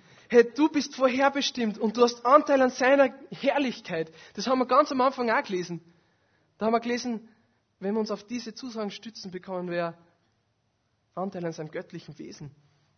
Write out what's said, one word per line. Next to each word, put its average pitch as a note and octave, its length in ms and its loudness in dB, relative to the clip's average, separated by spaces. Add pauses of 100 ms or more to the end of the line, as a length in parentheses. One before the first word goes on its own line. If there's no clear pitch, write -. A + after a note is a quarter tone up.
(300)
Hey, A#3 220 6
du D4+ 160 2
bist D4+ 260 -4
vorherbestimmt B3+ 840 0
und A3 180 -2
du B3 60 2
hast A#3+ 240 2
Anteil C#4+ 340 6
an B3+ 80 4
seiner C4 460 4 (160)
Herrlichkeit. A3+ 800 -4 (220)
Das G3+ 120 -10
haben C4 120 2
wir B3 80 0
ganz C#4 260 4
am C4 80 0
Anfang B3+ 300 0
auch C4 120 2
gelesen. F3 380 -6 (760)
Da G#3 80 -4
haben A3+ 80 2
wir A3+ 60 2
gelesen, A#3+ 480 -6 (500)
wenn G3 160 -4
wir A3 60 0
uns G#3+ 100 -4
auf G3+ 140 -8
diese A#3 280 -12
Zusagen A3 380 -10
stützen, G#3 400 -14
bekommen F3+ 400 -8
wir E3+ 260 -4 (1160)
Anteil F3+ 320 -8
an E3 60 -4
seinem D#3 180 -12
göttlichen E3+ 480 -14
Wesen. D3 360 -16 (420)